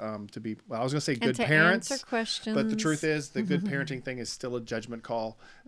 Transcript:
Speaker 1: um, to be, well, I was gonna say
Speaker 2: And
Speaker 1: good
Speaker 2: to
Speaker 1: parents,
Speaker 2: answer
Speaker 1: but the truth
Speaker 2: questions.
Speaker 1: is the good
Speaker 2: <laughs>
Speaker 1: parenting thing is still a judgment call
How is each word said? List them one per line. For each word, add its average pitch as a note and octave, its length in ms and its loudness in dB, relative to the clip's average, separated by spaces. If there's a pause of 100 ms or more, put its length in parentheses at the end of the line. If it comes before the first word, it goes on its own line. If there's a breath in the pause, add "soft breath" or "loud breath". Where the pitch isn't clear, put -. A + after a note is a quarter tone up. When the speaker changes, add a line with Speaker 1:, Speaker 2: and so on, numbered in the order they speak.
Speaker 1:
um, G#2 280 -6
to A2 120 -12
be, G#2+ 160 -4 (120)
well, A2+ 120 -4
I B2 40 2
was C3 80 0
gonna D3 80 2
say C#3+ 140 0
Speaker 2:
And A2+ 80 -2
Speaker 1:
good A#3+ 140 2
Speaker 2:
to A#3+ 100 0
Speaker 1:
parents, E3+ 440 6
Speaker 2:
answer A3+ 640 -2
Speaker 1:
but A3 160 2
the A3 60 0
truth D#3 240 2
Speaker 2:
questions. D3+ 240 0
Speaker 1:
is - 60 -12
the - 120 -2
good F#3 220 2
Speaker 2:
<laughs> - 0 -
Speaker 1:
parenting C#3 400 -2
thing B2+ 140 -6
is A2+ 120 -6
still B2 240 -4
a A#2+ 60 -2
judgment A2+ 420 -6
call A2+ 340 -4 (320 loud breath)